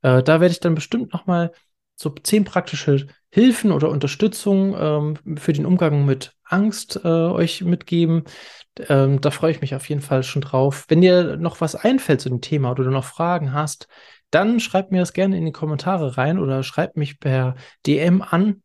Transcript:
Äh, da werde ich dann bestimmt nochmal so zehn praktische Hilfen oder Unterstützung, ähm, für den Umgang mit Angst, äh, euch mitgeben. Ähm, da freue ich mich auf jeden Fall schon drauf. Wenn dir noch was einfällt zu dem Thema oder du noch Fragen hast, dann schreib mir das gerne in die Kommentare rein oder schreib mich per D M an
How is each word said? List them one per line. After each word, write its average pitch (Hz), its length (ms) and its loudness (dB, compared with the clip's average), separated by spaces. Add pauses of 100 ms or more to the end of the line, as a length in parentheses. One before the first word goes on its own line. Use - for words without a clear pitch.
Äh, 127 220 4
da 156 180 4
werde 175 120 4
ich - 80 -8
dann 170 140 0
bestimmt 233 380 -6
nochmal 170 400 -2 (440)
so - 140 -6
zehn 208 340 0
praktische 143 600 -2 (240)
Hilfen 226 420 4
oder 147 180 2
Unterstützung, 196 880 0
ähm, 151 600 -4
für - 140 -2
den 147 140 0
Umgang 160 380 2
mit 135 300 -2 (100)
Angst, 196 580 -2
äh, 175 60 -2
euch 170 540 0
mitgeben. 170 640 0 (640)
Ähm, 135 320 4
da 147 100 0
freue 160 220 0
ich 143 100 -6
mich 135 120 -6
auf 135 140 -10
jeden 147 140 -4
Fall 135 200 0
schon 135 200 -4
drauf. 135 460 0
Wenn 160 120 4
dir 180 380 4
noch 165 220 -6
was 160 140 -4
einfällt 226 460 0
zu - 80 -6
dem 127 140 -4
Thema 135 300 -2
oder 131 120 -2
du 127 60 0
noch 131 140 -2
Fragen 165 500 -4
hast, 151 340 -6 (420)
dann 220 300 2
schreib 190 300 -2
mir 185 100 2
das 175 140 -2
gerne 190 240 0
in 165 80 -4
die 151 60 -4
Kommentare 156 680 -4
rein 151 200 0
oder 135 240 -2
schreib - 340 -6
mich 147 220 -6
per 131 360 -2 (320)
D 143 120 2
M 175 220 2
an 190 440 -2